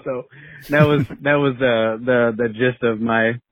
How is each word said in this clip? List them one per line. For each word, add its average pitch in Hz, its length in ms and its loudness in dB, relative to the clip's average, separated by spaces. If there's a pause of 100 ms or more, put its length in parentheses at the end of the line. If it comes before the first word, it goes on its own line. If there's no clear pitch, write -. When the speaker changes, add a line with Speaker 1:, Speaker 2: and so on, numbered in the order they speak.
Speaker 1:
so 127 200 -8 (460)
that 147 120 4
was, 147 240 2
Speaker 2:
<laughs> - 160 -18
Speaker 1:
that 143 140 2
was 139 240 0
the, 113 440 0
the, 120 320 2
the 117 120 -2
gist 123 340 -2
of 113 180 -2
my, 113 340 0 (180)